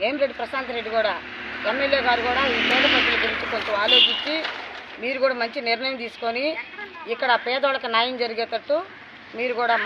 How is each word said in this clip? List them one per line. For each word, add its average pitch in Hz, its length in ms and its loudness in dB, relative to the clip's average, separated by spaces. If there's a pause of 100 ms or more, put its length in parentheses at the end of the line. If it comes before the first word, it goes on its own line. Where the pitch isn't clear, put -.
రెడ్డి 269 380 0
ప్రశాంత్ 254 360 -4
రెడ్డి 220 220 -4
కూడా, 208 160 2 (560)
ఎమ్మెల్యే 277 300 2
గారు 240 280 4
కూడా 254 140 2 (100)
ఈ 226 60 0 (120)
పేద 262 220 4
ప్రజల 240 300 4
గురించి - 300 -2
కొంచెం 214 220 -2 (100)
ఆలోచించి 247 500 4 (680)
మీరు 262 220 -2
కూడా 262 180 4
మంచి 233 260 -4
నిర్ణయం 262 280 -2
తీసుకొని 233 500 -4 (680)
ఇక్కడ 247 180 0 (160)
పేదోళ్ళకి 262 480 0
న్యాయం 247 280 2
జరిగేటట్టు 226 540 -2 (600)
మీరు 247 220 -2
కూడా 233 260 4